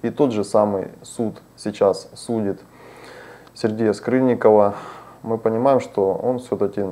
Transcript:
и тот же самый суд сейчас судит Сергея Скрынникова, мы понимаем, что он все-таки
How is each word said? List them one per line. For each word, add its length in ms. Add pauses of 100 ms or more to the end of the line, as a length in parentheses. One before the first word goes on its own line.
и 80
тот 240
же 100
самый 460 (140)
суд 320 (200)
сейчас 600
судит 460 (920)
Сергея 400
Скрынникова, 800 (480)
мы 140
понимаем, 420
что 360
он 240
все-таки 540